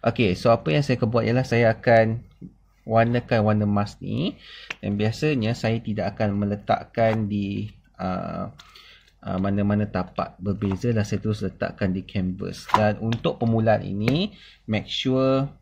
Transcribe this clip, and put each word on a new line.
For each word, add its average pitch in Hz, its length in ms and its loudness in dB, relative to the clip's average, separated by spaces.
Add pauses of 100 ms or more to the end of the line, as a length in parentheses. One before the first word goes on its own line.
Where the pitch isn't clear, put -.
Okey, 110 320 2
so 117 160 4
apa 113 160 0
yang 147 160 2
saya 127 160 0
akan 117 80 2
buat 113 160 2
ialah 123 220 2
saya 117 260 4
akan 113 480 4 (640)
warnakan 117 560 2
warna 107 240 2
emas 101 400 0
ni. 113 320 -4 (480)
Dan 101 160 -2
biasanya 117 560 0
saya 113 240 -2
tidak 104 320 -4
akan 104 240 0
meletakkan 107 880 0
di, 101 480 -4 (240)
uh, 92 560 -6 (680)
uh, 92 160 -6
mana-mana 101 480 0
tapak, - 560 -6
berbeza 98 480 -2
lah, 107 160 2
saya 101 160 -4
terus 107 240 -2
letakkan - 480 -2
di 95 80 -2
canvas. 92 720 -6
Dan 107 240 4
untuk 113 400 -2
permulaan 113 480 2
ini, 117 480 -2 (320)
make 107 240 -4
sure 135 720 0